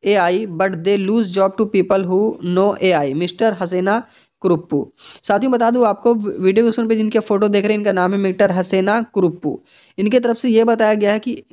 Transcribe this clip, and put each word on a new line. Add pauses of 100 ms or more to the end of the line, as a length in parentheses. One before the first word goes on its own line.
A
I,
but
they (140)
lose
job
to
people
who (340)
know
A
I,
मिस्टर
हसीना (380)
कुरुप्पू। (300)
साथियों,
बता
दूं
आपको,
वीडियो
डिस्क्रिप्शन
पे
जिनके
फोटो
देख
रहे
हैं,
इनका
नाम
है
मिस्टर
हसीना
कुरुप्पू। (380)
इनके
तरफ
से
ये
बताया
गया
है
कि (100)